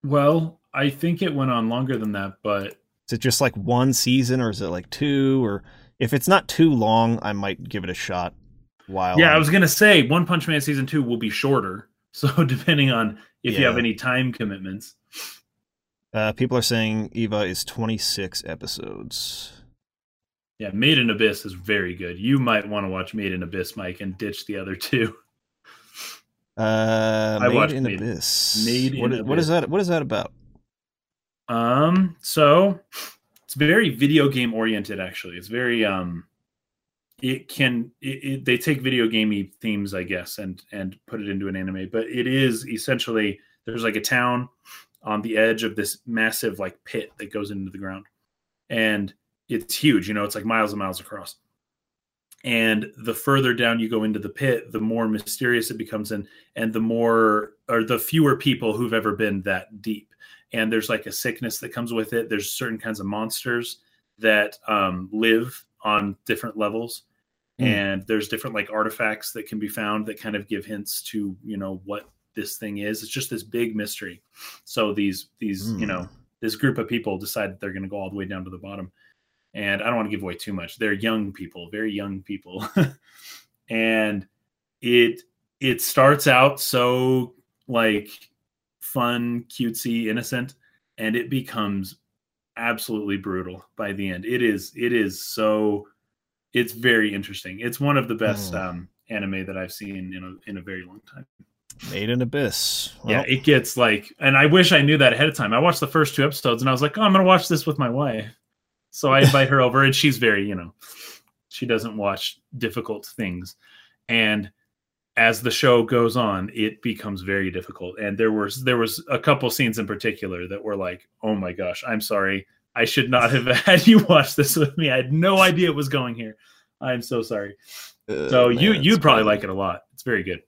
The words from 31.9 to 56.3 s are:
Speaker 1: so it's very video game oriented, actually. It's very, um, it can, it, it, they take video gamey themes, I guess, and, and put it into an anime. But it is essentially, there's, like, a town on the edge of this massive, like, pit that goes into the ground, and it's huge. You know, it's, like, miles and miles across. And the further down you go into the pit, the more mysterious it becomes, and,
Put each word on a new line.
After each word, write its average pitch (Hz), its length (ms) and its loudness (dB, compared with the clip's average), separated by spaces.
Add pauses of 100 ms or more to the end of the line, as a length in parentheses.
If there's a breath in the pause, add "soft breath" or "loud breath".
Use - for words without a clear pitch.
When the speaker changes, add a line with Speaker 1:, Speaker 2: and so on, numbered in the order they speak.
Speaker 1:
so 160 580 6 (640 loud breath)
it's - 100 -14
very 151 360 4
video 139 380 4
game 123 260 0
oriented, 107 460 -2
actually. 90 360 -10
It's 92 120 -16
very, 117 360 0
um, 90 400 -2 (1000)
it 131 260 -4
can, 123 420 0 (100)
it, 135 240 -10
it, 135 200 -8
they 127 120 2
take 139 240 -2
video 123 280 2
gamey 107 520 -2
themes, 101 340 -4
I 92 100 -6
guess, 90 340 -8
and, 92 240 -12 (100)
and 95 240 -8 (100)
put 113 140 -10
it 101 80 -8
into 98 200 -4
an 95 80 -6
anime. 95 360 -8
But 113 140 -4
it 123 200 -4
is 127 420 0
essentially, 113 720 -4 (240 soft breath)
there's, 113 180 -8
like, 107 140 -2
a 104 40 -2
town 123 480 0 (540 loud breath)
on 107 200 -4
the 110 140 -4
edge 110 280 2
of 104 120 -4
this 101 300 -4
massive, 110 540 -2
like, 92 240 -10
pit - 340 -8
that 104 140 -14
goes 104 180 -6
into 98 200 -8
the 95 80 -18
ground, 95 280 -12 (640)
and 107 420 0 (360)
it's - 260 -4
huge. 117 340 4
You 107 60 -4
know, 104 100 -2
it's, 101 120 -6
like, 101 100 -8
miles 110 260 0
and 104 60 -8
miles 95 220 -6
across. - 360 -16 (1040)
And 113 560 0
the 113 160 -6
further 135 400 2
down 117 260 0
you 110 80 -2
go 110 160 0
into 107 140 -2
the 101 100 -8
pit, 123 420 -2
the 107 100 -4
more 113 280 0
mysterious 113 600 -2
it 107 80 -10
becomes, 107 340 -8
and, 104 140 -8 (300 soft breath)